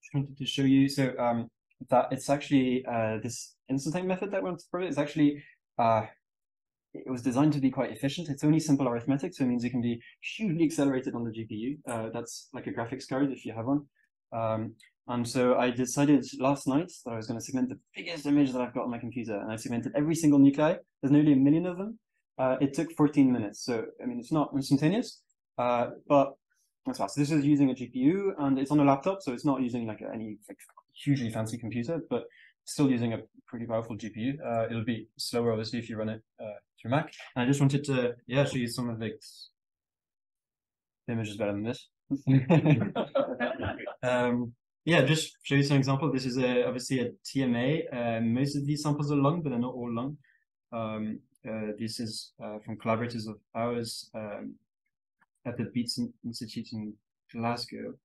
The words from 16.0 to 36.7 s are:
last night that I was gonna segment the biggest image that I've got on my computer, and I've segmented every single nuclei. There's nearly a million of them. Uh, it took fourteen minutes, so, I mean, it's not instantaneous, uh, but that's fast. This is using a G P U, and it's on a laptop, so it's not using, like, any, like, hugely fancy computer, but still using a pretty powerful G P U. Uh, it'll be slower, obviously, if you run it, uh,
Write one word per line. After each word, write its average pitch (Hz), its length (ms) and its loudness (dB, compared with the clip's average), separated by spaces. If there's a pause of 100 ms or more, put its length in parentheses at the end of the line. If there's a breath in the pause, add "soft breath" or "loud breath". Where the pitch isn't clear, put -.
last 139 280 2
night 151 240 0 (140)
that 120 60 -8
I 113 60 -6
was 110 100 -8
gonna 113 140 -4
segment 127 280 -2
the 135 100 -10 (140)
biggest 156 320 -8
image 143 280 4
that 127 80 -2
I've 123 120 -4
got 123 120 -2
on 123 40 -4
my 120 80 -6
computer, 113 420 -6
and 107 120 -6
I've 110 80 -6
segmented 117 360 -4
every 156 200 2
single 147 240 6
nuclei. 151 380 6 (240)
There's 131 100 2
nearly 147 220 8
a - 20 8
million 147 320 4
of 175 100 -4
them. 214 220 -8 (380)
Uh, 131 220 2
it 139 140 0
took 160 240 -2
fourteen 143 340 6
minutes, 104 320 -2
so, 113 220 -2 (160)
I - 40 -8
mean, 120 140 -6
it's - 120 -8
not 151 220 2
instantaneous, 147 680 0 (360)
uh, 123 340 0 (180)
but 139 240 6 (520)
that's 127 140 -4
fast. 101 160 -4
This 143 160 2
is 147 140 4
using 143 240 6
a 127 40 0
G 123 140 -8
P 127 120 -6
U, 190 400 2
and 135 200 2
it's 139 120 -2
on 151 100 6
a - 20 6
laptop, 139 380 4
so 135 100 -4
it's 117 140 -6
not 135 160 0
using, 120 260 -2
like, 107 140 -8 (120)
any, 110 240 -8 (120)
like, 98 80 -18 (360)
hugely 127 360 0
fancy 113 280 -4
computer, 120 520 -4
but 123 160 -4 (400 loud breath)
still 139 260 2
using 117 220 0
a 110 60 -4 (280)
pretty 117 180 -10
powerful 113 300 -4
G 110 140 -10
P 107 100 -14
U. 135 260 -4
Uh, 117 240 0
it'll 113 140 -4
be 110 240 -4 (100)
slower, 117 360 -2
obviously, 110 260 -4
if 113 100 -10
you 110 60 -8
run 107 140 -4
it, 110 120 -8 (200)
uh, 107 160 -12 (240)